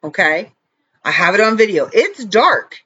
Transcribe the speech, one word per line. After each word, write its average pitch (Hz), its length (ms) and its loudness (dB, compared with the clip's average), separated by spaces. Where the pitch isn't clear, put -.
okay? 160 480 -2
I 151 60 -4
have 180 240 0
it 208 60 2
on 220 160 2
video. 196 340 0
It's 294 320 -2
dark. 214 600 0